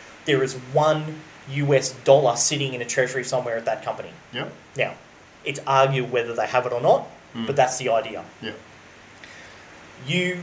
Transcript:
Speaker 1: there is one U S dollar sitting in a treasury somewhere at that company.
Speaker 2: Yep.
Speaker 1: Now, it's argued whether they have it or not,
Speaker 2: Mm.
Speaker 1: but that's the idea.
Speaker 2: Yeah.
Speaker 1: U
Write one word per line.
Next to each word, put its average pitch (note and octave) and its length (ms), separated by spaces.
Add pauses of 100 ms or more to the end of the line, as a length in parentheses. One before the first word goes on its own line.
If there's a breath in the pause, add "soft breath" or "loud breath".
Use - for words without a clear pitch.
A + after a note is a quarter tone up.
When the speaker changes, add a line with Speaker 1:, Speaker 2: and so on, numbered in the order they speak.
(240 loud breath)
Speaker 1:
there C3+ 200
is - 100
one D3+ 680 (300)
U C#3+ 240
S - 160 (140)
dollar C3+ 320
sitting C#3 380
in B2 60
a A#2 60
treasury B2+ 380
somewhere A#2+ 320
at A2+ 80
that A2 200
company. G#2 260 (220)
Speaker 2:
Yep. C3 200 (240)
Speaker 1:
Now, G2+ 180 (480)
it's - 240
argued C3+ 460
whether A#2 220
they A2+ 120
have B2 200
it A#2+ 60
or A#2+ 100
not, G#3+ 260 (260)
Speaker 2:
Mm. A2+ 120
Speaker 1:
but C#3 100
that's B2+ 220
the B2 100
idea. A2 340 (200)
Speaker 2:
Yeah. G#2+ 100 (1500 loud breath)
Speaker 1:
U F3+ 360